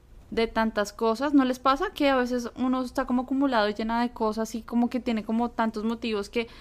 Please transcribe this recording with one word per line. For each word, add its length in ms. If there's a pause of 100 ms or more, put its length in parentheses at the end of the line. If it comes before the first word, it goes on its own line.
(300)
de 160
tantas 460
cosas, 420
¿no 120
les 120
pasa 280 (100)
que 140
a 80
veces 400
uno 240
está 240
como 160
acumulado 480
y 40
llena 280
de 100
cosas 440
y 60
como 280
que 100
tiene 240
como 280
tantos 340
motivos 420
que 220 (120)